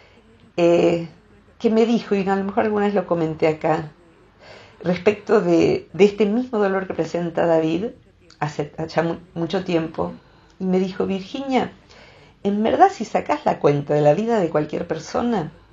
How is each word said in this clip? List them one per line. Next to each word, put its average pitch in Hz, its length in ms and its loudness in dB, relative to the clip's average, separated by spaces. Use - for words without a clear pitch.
eh, 170 500 4
que 226 120 0
me 220 160 4
dijo, 226 280 0
y 196 140 0
a 196 80 2
lo 196 80 -2
mejor 196 200 -2
alguna 208 200 0
vez 202 100 0
lo 185 120 0
comenté 160 420 0
acá, 156 440 -2
respecto 208 560 0
de, 170 540 2
de 170 100 6
este 202 220 2
mismo 233 320 -2
dolor 196 280 0
que 190 60 -10
presenta 170 540 -2
David 165 400 2
hace 151 320 -6
ya 165 140 0
mu-, 165 140 -2
mucho 170 300 -4
tiempo, 175 480 -2
y 190 40 -6
me 185 140 2
dijo: 190 280 -2
Virginia, 240 680 -4
en 202 180 0
verdad, 277 300 4
si - 140 -8
sacás - 400 -2
la 175 120 0
cuenta 147 360 2
de 147 80 2
la 147 100 6
vida 220 260 0
de 170 120 0
cualquier 165 360 -4
persona, 160 640 -4